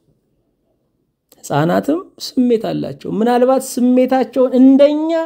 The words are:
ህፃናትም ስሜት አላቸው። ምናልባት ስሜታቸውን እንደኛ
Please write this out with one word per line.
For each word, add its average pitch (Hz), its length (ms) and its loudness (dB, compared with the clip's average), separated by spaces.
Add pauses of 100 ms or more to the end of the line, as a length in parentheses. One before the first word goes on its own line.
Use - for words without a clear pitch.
(1300)
ህፃናትም 175 680 -4 (220)
ስሜት 240 440 -2
አላቸው። 147 460 -8
ምናልባት 247 540 0
ስሜታቸውን 254 880 0
እንደኛ 285 560 4 (140)